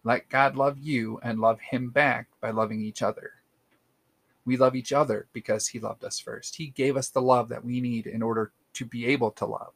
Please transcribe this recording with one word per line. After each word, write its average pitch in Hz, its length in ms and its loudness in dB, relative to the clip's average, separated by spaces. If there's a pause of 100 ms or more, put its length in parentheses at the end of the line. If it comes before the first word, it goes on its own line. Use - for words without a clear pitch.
Let 117 260 0
God 135 280 4
love 139 200 2
you 127 460 -2
and 113 160 -4
love 113 220 4
him 127 300 -4
back 123 360 2 (140)
by 113 100 -4
loving 110 300 -2
each 107 200 -6
other. - 340 -2 (1080)
We 127 120 2
love 131 180 6
each 127 180 -4
other 135 400 2
because 107 360 -2
he 120 100 -8
loved 110 240 -8
us - 160 -10
first. - 380 -12
He 160 100 -8
gave 135 300 0
us 131 140 -2
the 131 120 0
love 123 280 6
that 120 140 -8
we 123 160 -2
need 120 280 -2
in 113 120 -4
order 113 300 0 (220)
to - 120 -10
be 117 220 -6
able 123 240 2
to - 160 -6
love. 98 300 -8